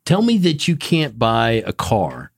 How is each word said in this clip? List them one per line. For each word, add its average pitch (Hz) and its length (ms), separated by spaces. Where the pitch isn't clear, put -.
Tell 190 160
me 233 180
that 165 280
you 170 80
can't 143 440
buy 113 480
a 92 60
car 71 640